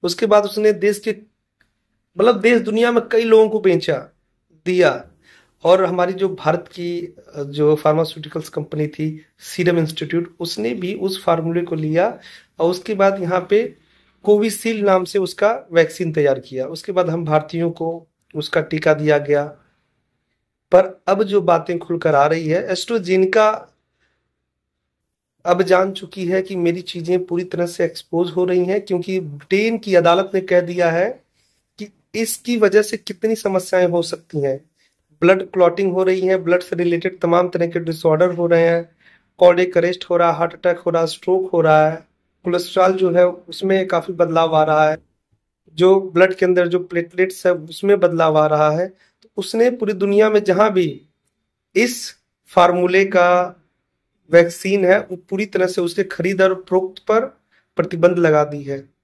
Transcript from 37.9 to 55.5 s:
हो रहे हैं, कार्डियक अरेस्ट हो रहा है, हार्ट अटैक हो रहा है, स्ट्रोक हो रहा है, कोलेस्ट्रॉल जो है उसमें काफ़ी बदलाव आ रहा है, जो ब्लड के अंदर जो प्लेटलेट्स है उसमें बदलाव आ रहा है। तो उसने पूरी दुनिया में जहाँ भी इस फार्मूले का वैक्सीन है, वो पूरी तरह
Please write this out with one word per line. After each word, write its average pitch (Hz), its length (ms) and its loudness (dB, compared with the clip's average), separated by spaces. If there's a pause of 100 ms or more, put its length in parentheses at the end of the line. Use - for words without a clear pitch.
हो 170 140 -2
रहे 165 200 4
हैं, 170 160 0 (560)
कार्डियक 175 380 6
अरेस्ट 180 320 -2
हो 175 80 2
रहा 170 140 4
है, 151 60 -2
हार्ट 165 160 -2
अटैक 175 240 -2
हो 175 140 -4
रहा 165 100 2
है, 165 60 0
स्ट्रोक 185 440 -2
हो 170 100 2
रहा 156 280 4
है, 165 180 -10 (360)
कोलेस्ट्रॉल 180 500 0
जो 185 180 0
है 180 160 4
उसमें 190 600 -2
काफ़ी 180 260 -4
बदलाव 165 420 0
आ 156 80 4
रहा 156 260 2
है, 156 80 -4 (760)
जो 185 280 4
ब्लड 185 320 2
के 185 120 -2
अंदर 180 220 2
जो 175 120 -2
प्लेटलेट्स 180 680 -4
है 180 60 2
उसमें 175 460 -2
बदलाव 165 380 2
आ 151 100 2
रहा 151 220 2
है। 170 180 -2 (360)
तो - 140 -20
उसने 226 340 0
पूरी 226 220 -4
दुनिया 202 360 2
में 208 140 0
जहाँ 202 300 2
भी 165 280 -2 (720)
इस 240 400 -2 (320)
फार्मूले 180 580 2
का 180 560 2 (720)
वैक्सीन 175 540 2
है, 190 140 4
वो 185 160 -10
पूरी 196 300 -6
तरह 185 220 -2